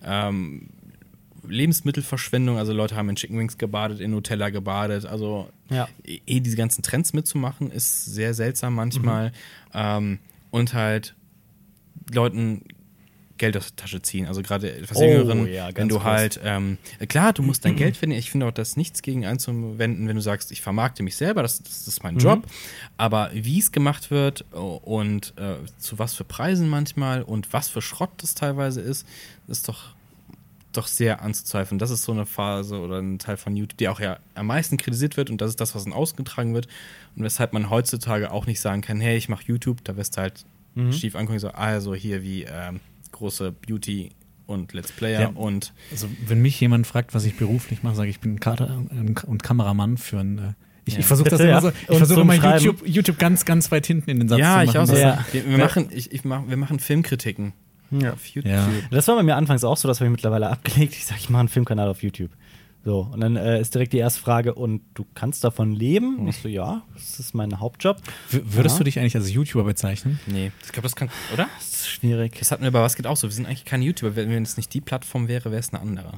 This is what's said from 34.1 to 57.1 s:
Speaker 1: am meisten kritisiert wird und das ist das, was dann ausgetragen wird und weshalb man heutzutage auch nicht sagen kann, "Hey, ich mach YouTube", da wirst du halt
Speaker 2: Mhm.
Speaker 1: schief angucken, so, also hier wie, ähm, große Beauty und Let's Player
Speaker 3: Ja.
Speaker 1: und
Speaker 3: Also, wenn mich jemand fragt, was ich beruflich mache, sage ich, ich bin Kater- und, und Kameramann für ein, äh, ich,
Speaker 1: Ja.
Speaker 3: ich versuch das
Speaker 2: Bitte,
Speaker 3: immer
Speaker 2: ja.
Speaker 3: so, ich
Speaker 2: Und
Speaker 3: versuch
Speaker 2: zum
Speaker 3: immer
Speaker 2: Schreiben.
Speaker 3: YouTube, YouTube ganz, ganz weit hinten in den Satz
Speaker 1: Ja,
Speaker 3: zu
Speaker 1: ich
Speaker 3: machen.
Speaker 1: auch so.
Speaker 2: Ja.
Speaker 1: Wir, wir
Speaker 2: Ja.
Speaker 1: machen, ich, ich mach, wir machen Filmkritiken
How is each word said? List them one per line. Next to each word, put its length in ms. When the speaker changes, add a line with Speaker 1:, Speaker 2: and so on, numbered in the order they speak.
Speaker 1:
am 120
meisten 300
kritisiert 400
wird 140
und 100
das 100
ist 100
das, 140
was 100
dann 80
ausgetragen 600
wird 140
und 80
weshalb 300
man 160
heutzutage 600
auch 160
nicht 140
sagen 220
kann, 180
"Hey, 160
ich 120
mach 140
YouTube", 420
da 120
wirst 200
du 40
halt 240
Speaker 2:
Mhm. 180
Speaker 1:
schief 240
angucken, 240
so, 80
also 460
hier 280
wie, 220
ähm, 360
große 420
Beauty 560
und 260
Let's 180
Player 300
Speaker 3:
Ja. 80
Speaker 1:
und 460
Speaker 3:
Also, 180
wenn 140
mich 180
jemand 280
fragt, 260
was 140
ich 100
beruflich 460
mache, 120
sage 140
ich, 80
ich 60
bin 180
Kater- 340
und, 340
und 180
Kameramann 560
für 220
ein, 180
äh, 40
ich, 80
Speaker 1:
Ja. 60
Speaker 3:
ich 60
versuch 180
das 160
Speaker 2:
Bitte, 20
Speaker 3:
immer 100
Speaker 2:
ja. 80
Speaker 3:
so, 80
ich 220
Speaker 2:
Und 80
Speaker 3:
versuch 160
Speaker 2:
zum 80
Speaker 3:
immer 140
Speaker 2:
Schreiben. 280
Speaker 3:
YouTube, 240
YouTube 300
ganz, 260
ganz 260
weit 160
hinten 220
in 120
den 100
Satz 80
Speaker 1:
Ja, 180
Speaker 3:
zu 60
Speaker 1:
ich 60
Speaker 3:
machen. 120
Speaker 1:
auch 60
so. 100
Speaker 2:
Ja. 340
Speaker 1:
Wir, 140
wir 140
Speaker 2:
Ja. 0
Speaker 1:
machen, 320
ich, 200
ich 140
mach, 240
wir 80
machen 240
Filmkritiken 720